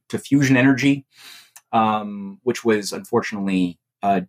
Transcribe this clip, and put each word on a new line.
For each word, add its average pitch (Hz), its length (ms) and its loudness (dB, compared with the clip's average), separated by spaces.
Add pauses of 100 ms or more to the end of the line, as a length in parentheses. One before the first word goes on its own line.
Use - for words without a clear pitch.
to 113 100 -6
fusion 135 380 2
energy, 135 500 2 (680)
um, 104 720 -2
which 120 200 -2
was 107 300 0
unfortunately, 98 840 -2 (260)
uh, 98 260 2